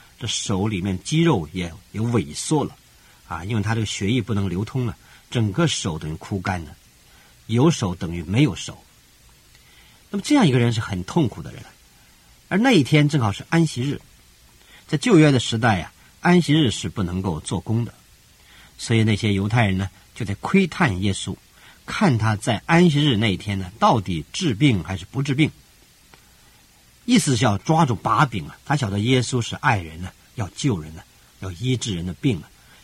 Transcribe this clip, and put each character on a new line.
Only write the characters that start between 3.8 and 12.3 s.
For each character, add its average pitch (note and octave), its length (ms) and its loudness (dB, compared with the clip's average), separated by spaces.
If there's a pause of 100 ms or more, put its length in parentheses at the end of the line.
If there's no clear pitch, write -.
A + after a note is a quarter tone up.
个 G#2+ 60 -2
血 - 220 -4
液 B2 140 0
不 A2+ 100 -8
能 G2+ 160 -2
流 F2+ 160 -4
通 B2 220 -4
了， A2 100 -8 (360)
整 A2 200 0
个 E3 140 0
手 F2 320 -4
等 D#2 100 -8
于 D#2 60 -6
枯 F#2+ 260 -8
干 F2+ 240 -6
了， D2+ 120 -18 (720)
有 A#2+ 200 4
手 G#2+ 240 0
等 E2+ 220 -8
于 E2+ 80 -6
没 G2+ 220 2
有 A2+ 100 0
手。 - 260 -14 (1300)
那 G3+ 60 -6
么 G3 80 -4
这 D4 120 2
样 B3 100 6
一 C3+ 60 4
个 B2+ 80 2
人 A#2+ 120 2
是 A2+ 80 -2
很 F#2 220 -6
痛 C#3+ 260 0
苦 - 140 -10
的 - 100 -14
人， - 80 -18 (880)